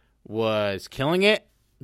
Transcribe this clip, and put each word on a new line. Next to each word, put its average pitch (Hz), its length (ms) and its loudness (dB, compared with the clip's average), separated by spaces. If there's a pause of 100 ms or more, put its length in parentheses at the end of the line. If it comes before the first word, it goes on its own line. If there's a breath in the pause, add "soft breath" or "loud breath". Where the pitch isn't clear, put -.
(260)
was 107 640 -2
killing 160 340 0
it. 208 240 2 (380)